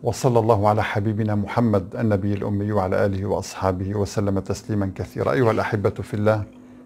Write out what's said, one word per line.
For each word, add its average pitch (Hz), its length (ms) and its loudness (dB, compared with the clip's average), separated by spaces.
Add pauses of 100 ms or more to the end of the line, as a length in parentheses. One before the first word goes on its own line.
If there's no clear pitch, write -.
وصلى 120 360 2
الله 110 300 4
على 107 140 2
حبيبنا 107 520 -2
محمد 104 600 0
النبي 104 380 0
الأمي 101 380 -2
وعلى 98 340 2
آله 98 200 -2
وأصحابه 95 720 -2
وسلم 101 440 0
تسليما 98 560 -4
كثيرا. 113 360 -4
أيها 127 200 4
الأحبة 104 380 0
في - 240 -8
الله، 107 300 2 (420)